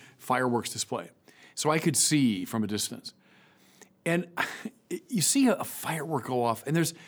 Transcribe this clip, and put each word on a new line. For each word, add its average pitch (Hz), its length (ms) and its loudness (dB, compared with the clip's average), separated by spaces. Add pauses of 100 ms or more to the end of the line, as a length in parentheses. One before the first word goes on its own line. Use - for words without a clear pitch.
(180)
fireworks 127 520 0
display. - 400 -8 (460)
So 151 140 0
I 156 80 2
could 160 180 0
see 120 480 4
from 110 180 -4
a 104 60 -2
distance. 107 460 -6 (880)
And 175 240 0 (400)
<laughs> - 400 -12
you 214 140 0
see 269 260 4
a, 208 60 4
a 131 100 -2
firework 151 600 -4
go 123 180 0
off, 113 220 0
and 151 100 0
there's 165 180 2 (140)